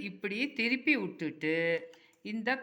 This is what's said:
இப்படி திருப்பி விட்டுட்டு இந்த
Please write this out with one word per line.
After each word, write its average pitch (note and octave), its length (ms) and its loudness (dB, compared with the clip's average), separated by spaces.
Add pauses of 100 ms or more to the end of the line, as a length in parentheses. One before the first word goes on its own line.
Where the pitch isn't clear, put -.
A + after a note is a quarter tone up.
(100)
இப்படி G3+ 280 -4 (200)
திருப்பி B3+ 420 4
விட்டுட்டு D#3+ 560 -2 (760)
இந்த A3 180 -2 (120)